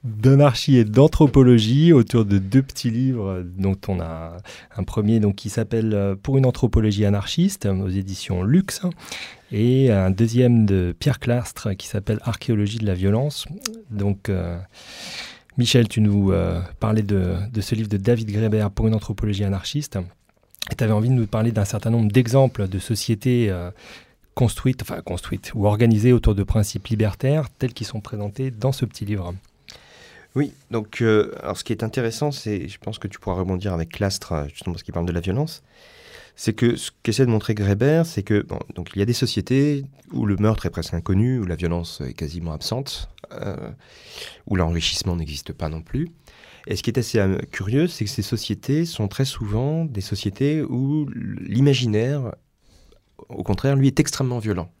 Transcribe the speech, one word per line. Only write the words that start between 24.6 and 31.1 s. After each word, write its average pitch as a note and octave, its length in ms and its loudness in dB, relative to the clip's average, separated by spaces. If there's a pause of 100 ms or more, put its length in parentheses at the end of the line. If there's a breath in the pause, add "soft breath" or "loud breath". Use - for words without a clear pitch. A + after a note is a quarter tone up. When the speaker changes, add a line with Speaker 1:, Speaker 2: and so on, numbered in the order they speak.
Speaker 1:
enfin - 180 -8
construites, - 540 -8
ou G#2 100 0
organisées A2 480 4
autour A2+ 220 4
de G2 80 0
principes - 460 0
libertaires, A#2 600 0
tels B2 240 -4
qu'ils - 140 -8
sont A2 140 -10
présentés G#2 500 -8
dans A#2 200 -2
ce C3+ 140 -2
petit - 180 -10
livre. F#2+ 300 -4 (1040 loud breath)
Speaker 2:
Oui, C#3+ 180 -2 (160)
donc, A2+ 320 -4
euh, A2 300 4 (100)